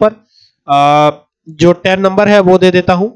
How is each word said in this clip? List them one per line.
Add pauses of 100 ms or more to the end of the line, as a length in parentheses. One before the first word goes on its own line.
पर, (600)
अ, (380)
जो
ten
number
है
वो
दे
देता
हूँ